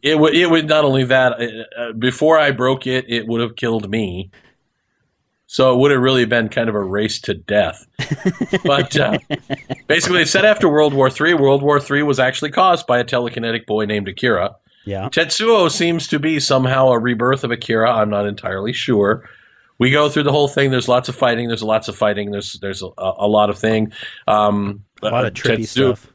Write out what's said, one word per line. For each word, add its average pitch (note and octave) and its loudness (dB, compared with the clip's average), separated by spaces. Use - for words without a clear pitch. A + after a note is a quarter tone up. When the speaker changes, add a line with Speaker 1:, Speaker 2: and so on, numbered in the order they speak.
Speaker 1:
It D3+ 2
wa-, D#3 6
it E3+ 4
was D#3+ 4
not D#3 4
only C3+ 2
that, B2 2
uh, A#2 -8
uh, A#2 -8
before B2+ 2
I D3 4
broke C3 -2
it, C3 -2
it A#2 -4
would A#2 -4
have A#2 -4
killed A2+ -4
me. F#2+ -6
So C3 2
it B2 2
would C#3+ 6
have C3+ 2
really B2+ 2
been A2+ 0
kind A2+ -2
of G#2 -4
a G#2 0
race G2+ -4
to G#2+ -6
death. F2+ -2
Speaker 2:
<laughs> - -4
Speaker 1:
But, C#3+ 0
uh, - 0
basically, E3+ 2
it's E3 0
set F#3+ 2
after G#3 4
World D3+ 4
War C3+ 4
Three. D#3 0
World C#3 4
War C#3+ 2
Three C#3+ -2
was C#3+ 0
actually C3 0
caused F3+ 2
by B2 2
a B2 0
telekinetic A#2 -4
boy G#2+ 0
named G2+ -4
Akira. G2 -2
Speaker 2:
Yeah. G2 -8
Speaker 1:
Tetsuo G3+ 2
seems E3+ -2
to D#3 -2
be D3+ -2
somehow C3 2
a A#2+ 2
rebirth B2 -2
of A#2+ -4
Akira. A2+ 0
I'm G#2+ 0
not G#2 -2
entirely G2+ -6
sure. G#2+ 0
We B2+ 2
go D3 2
through D3 -2
the C#3+ 0
whole D3 2
thing. C#3 0
There's B2 -2
lots B2 0
of B2+ -10
fighting. A#2+ 0
There's A2 -6
lots A2 -2
of G#2+ -10
fighting. G#2 -2
There's, G2+ -10
there's F#2+ -10
a, F#2 -12
a F#2+ -4
lot G#2 4
of G2+ -6
thing. A2 -2
Um, G#2 0
Speaker 2:
A G#2+ -4
lot A#2+ -2
of G#2+ -6
Speaker 1:
uh, - -20
Speaker 2:
trippy A2+ -2
Speaker 1:
Tetsuo G#2+ -10
Speaker 2:
stuff. - -20